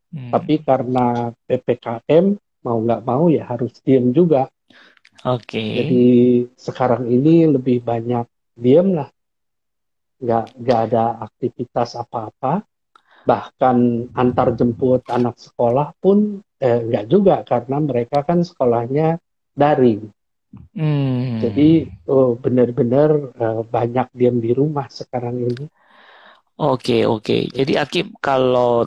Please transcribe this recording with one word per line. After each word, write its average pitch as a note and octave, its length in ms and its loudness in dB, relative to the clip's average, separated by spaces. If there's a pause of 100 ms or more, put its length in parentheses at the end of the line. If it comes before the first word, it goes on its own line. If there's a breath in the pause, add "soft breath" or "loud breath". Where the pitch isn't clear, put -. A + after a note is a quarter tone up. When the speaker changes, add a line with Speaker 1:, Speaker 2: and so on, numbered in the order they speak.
Speaker 1:
Hmm. B2+ 240 -14
Speaker 2:
tapi D3+ 320 0
karena A#2+ 800 -2
P B2+ 160 -2
P - 160 -2
K A#2 320 -8
M, F#3 240 4 (320)
mau A#2 160 -2
nggak A2+ 240 -2
mau C#3 240 2
ya B2 160 0
harus A#2+ 400 -8
diem B2+ 240 2
juga. D3 400 2 (720 soft breath)
Speaker 1:
Oke. A#2+ 400 -6
Speaker 2:
Jadi B2 440 0 (520)
sekarang B2 480 -2
ini D3+ 400 4
lebih B2+ 400 0
banyak A#2+ 400 -4 (320)
diem D#3 400 4
lah. C3+ 160 -8 (1080)
Nggak, A2+ 260 -2 (140)
nggak A#2 220 0 (100)
ada A#2 140 2 (180)
aktivitas - 720 -6
apa-apa. B2+ 640 -6 (640 soft breath)
Bahkan A#2+ 880 0
antar B2 400 0
jemput B2 560 0
anak A#2+ 320 -2
sekolah C3 560 -2
pun, G3+ 480 0 (160)
eh, A#2+ 240 0
nggak A2+ 240 -4
juga, E3+ 400 4
karena B2+ 320 -2
mereka C#3 480 -2
kan F3 160 0
sekolahnya C3+ 720 -2 (400)
daring. B2+ 560 2 (640)
Speaker 1:
Hmm. C3 640 -2
Speaker 2:
Jadi, C#3+ 480 2 (240)
oh, C3 240 2
benar-benar, B2+ 960 0
eh, A2+ 320 -4
banyak A#2+ 480 -4
diam B2 320 0
di A2+ 80 0
rumah C#3 400 -4
sekarang B2 480 -10
ini. B2 320 -8 (960 soft breath)
Speaker 1:
Oke, A#2 400 0
oke. A2+ 480 -2
Jadi C#3 240 0
Aki, E3+ 400 -6
kalau B2 680 2